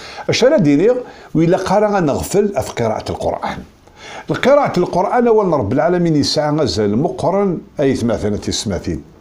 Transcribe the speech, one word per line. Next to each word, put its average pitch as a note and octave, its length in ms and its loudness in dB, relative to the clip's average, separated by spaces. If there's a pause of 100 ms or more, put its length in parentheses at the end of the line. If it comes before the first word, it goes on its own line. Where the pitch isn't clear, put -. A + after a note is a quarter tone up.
(280)
أش - 160 2
راه D4 120 6
ديني، D#3+ 340 4 (440)
وإلا E3 220 4
قرا G3 320 2
غنغفل F3+ 760 0
في - 100 -8
قراءة - 380 -2
القرآن. - 480 -6 (840)
قراءة C4 360 2
القرآن G3 480 0
أول A3 200 2
رب C3+ 260 0
العالمين E3 440 2
يسعى D3 400 0
غزال G#2+ 420 0
مقرن F3 600 0 (220)
أي C3+ 140 2
ثماثنة G#2+ 540 -2
السماثين. F2+ 540 -4 (180)